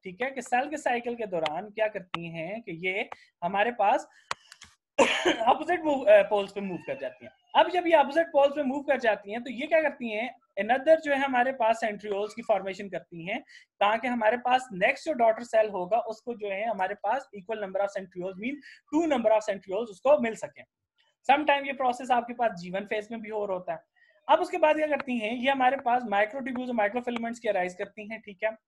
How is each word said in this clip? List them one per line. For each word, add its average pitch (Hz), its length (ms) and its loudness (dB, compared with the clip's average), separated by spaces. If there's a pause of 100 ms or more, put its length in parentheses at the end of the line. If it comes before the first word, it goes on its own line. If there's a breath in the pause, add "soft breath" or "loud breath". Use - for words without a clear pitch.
ठीक 185 180 -8
है, 269 80 -4
कि 262 120 -10
सेल 254 280 -2
के 302 60 -8
साइकिल 240 380 -2
के 226 120 -8
दौरान 175 440 -4
क्या 214 180 0
करती 180 380 -8
हैं 165 360 -8
कि 175 260 -8
ये 202 200 -4 (360 loud breath)
हमारे 202 280 0
पास 226 360 2 (920 loud breath)
<coughs> - 260 4
opposite 311 560 2
move, 294 220 0
अ, 202 180 10
पोल्स 202 300 0
पे 202 80 -6
मूव 185 260 -4
कर 131 120 -6
जाती 127 260 -10
हैं। - 80 -18 (240)
अब 339 140 6
जब 349 160 0
ये 339 60 4
अपोजिट 302 340 4
poles 285 300 4
पे 294 60 -2
मूव 277 200 -2
कर 269 160 0
जाती 208 340 0
हैं 240 100 -6
तो 269 80 -10
ये 240 160 -6
क्या 320 160 4
करती 247 280 -2
हैं, 220 260 -6 (260)
another 269 340 4
जो 302 160 -2
है 269 60 2
हमारे 262 340 0
पास 226 280 0
सेंट्रियोल्स 208 540 -6
की 233 80 -14
formation 196 460 -2
करती 170 380 -12
हैं, 233 140 -6 (400 loud breath)
ताकि 226 280 2
हमारे 233 280 2
पास 254 360 0
नेक्स्ट 214 340 0
जो 320 60 -2
डॉटर 233 300 2
cell 220 260 2
होगा 196 300 -2
उसको 220 360 -8
जो 208 140 -8
है 196 200 -4
हमारे 196 260 -2
पास 226 340 -4 (100)
equal 214 240 -8
number 190 200 -2
of 202 60 0 (100)
centrioles, 185 360 -10
mean 226 200 -8 (400 loud breath)
two 330 100 2
number 247 260 2
of 220 100 6
centrioles 202 460 -4
उसको 254 340 4
मिल 226 140 -2
सके। 143 280 -14 (680)
Sometime 285 360 4
ये 277 60 -6
प्रोसेस 254 380 -2
आपके 240 220 2
पास 233 200 0
जी 180 180 -12
वन 196 140 -4
phase 208 280 -4
में 220 80 -8
भी 208 80 -14
हो 208 180 -4
रहा 190 100 -4
होता 180 160 -8
है। 160 60 -8 (500 soft breath)
अब 311 120 6
उसके 349 180 -4
बाद 311 180 6
क्या 311 100 0
करती 262 320 -2
हैं, 220 180 -4
ये 254 140 0
हमारे 262 260 2
पास 247 260 0
microtubules 240 680 -2
और 247 60 -4
microfilaments 233 640 -2
की 226 100 -4
अराइज 180 260 0
करती 202 340 -12
हैं, 220 120 -12
ठीक 202 240 -18
है। 220 120 -2 (100)